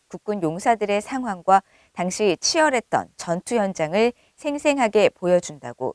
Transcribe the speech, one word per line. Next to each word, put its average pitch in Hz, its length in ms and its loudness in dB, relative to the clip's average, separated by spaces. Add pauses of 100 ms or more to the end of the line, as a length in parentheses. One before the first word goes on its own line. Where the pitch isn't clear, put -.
국군 208 340 -8
용사들의 202 600 0
상황과 196 640 0 (280)
당시 180 480 0
치열했던 254 760 0
전투 180 400 -4
현장을 196 560 0 (240)
생생하게 277 720 2
보여준다고 147 880 -2